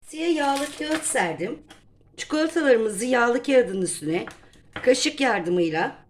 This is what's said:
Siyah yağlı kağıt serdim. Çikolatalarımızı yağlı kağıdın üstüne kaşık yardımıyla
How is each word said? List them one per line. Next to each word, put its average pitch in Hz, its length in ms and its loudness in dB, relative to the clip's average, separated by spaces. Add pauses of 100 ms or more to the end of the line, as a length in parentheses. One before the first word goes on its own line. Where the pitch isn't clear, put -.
Siyah 320 340 -2
yağlı 277 300 0 (140)
kağıt 311 240 -2
serdim. 180 600 -4 (540)
Çikolatalarımızı 262 880 2
yağlı 240 380 2
kağıdın 202 380 2
üstüne 170 440 -4 (480)
kaşık - 460 0
yardımıyla 180 920 0